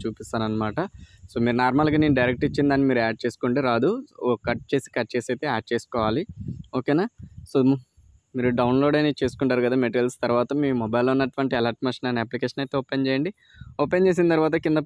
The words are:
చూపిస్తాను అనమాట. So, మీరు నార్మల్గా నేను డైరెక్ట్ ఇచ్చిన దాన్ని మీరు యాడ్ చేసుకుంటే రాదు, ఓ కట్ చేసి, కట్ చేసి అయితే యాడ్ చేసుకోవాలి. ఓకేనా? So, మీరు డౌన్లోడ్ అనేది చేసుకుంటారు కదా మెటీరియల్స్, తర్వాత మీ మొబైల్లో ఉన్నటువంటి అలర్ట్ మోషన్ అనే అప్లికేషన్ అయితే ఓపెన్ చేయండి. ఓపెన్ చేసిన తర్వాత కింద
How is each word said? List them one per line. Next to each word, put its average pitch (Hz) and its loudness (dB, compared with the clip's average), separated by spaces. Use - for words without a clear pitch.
చూపిస్తాను 113 -6
అనమాట. 107 -4
So, - -8
మీరు 120 2
నార్మల్గా 147 2
నేను 151 4
డైరెక్ట్ 123 2
ఇచ్చిన 147 0
దాన్ని 139 2
మీరు 123 2
యాడ్ 113 -2
చేసుకుంటే 123 -2
రాదు, 120 2
ఓ 123 2
కట్ 120 -2
చేసి, 139 -2
కట్ 120 -4
చేసి 120 -4
అయితే 120 -6
యాడ్ 110 -4
చేసుకోవాలి. 117 -2
ఓకేనా? 147 0
So, - 0
మీరు 123 0
డౌన్లోడ్ 135 2
అనేది 151 0
చేసుకుంటారు 127 0
కదా 123 2
మెటీరియల్స్, 120 0
తర్వాత 120 0
మీ 139 0
మొబైల్లో 120 2
ఉన్నటువంటి 135 -2
అలర్ట్ 117 -2
మోషన్ 127 -4
అనే 120 -2
అప్లికేషన్ 123 -6
అయితే 139 -6
ఓపెన్ 135 -4
చేయండి. 139 -2
ఓపెన్ 185 2
చేసిన 175 2
తర్వాత 156 2
కింద 156 2